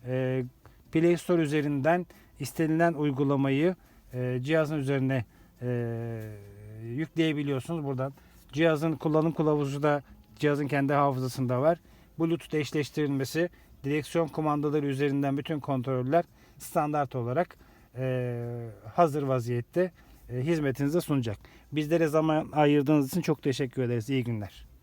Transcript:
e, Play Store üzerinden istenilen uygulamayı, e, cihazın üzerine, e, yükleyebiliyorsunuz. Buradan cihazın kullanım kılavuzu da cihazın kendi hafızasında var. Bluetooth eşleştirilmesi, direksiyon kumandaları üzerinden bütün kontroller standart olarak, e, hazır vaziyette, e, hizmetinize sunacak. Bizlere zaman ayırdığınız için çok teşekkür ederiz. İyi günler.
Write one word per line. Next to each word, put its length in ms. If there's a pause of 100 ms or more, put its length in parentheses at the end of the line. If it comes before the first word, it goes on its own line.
e, 400 (480)
Play 240
Store 260
üzerinden 640 (340)
istenilen 520
uygulamayı, 840 (360)
e, 300
cihazın 360
üzerine, 460 (380)
e, 760 (440)
yükleyebiliyorsunuz. 1000
Buradan 280 (400)
cihazın 400
kullanım 400
kılavuzu 500
da 200 (360)
cihazın 300
kendi 240
hafızasında 680
var. 180 (400)
Bluetooth 360
eşleştirilmesi, 960 (340)
direksiyon 440
kumandaları 580
üzerinden 520
bütün 220
kontroller 640 (340)
standart 560
olarak, 420 (400)
e, 760 (240)
hazır 280
vaziyette, 680 (380)
e, 60
hizmetinize 640
sunacak. 380 (340)
Bizlere 340
zaman 460
ayırdığınız 560
için 120
çok 220
teşekkür 400
ederiz. 280
İyi 140
günler. 440 (140)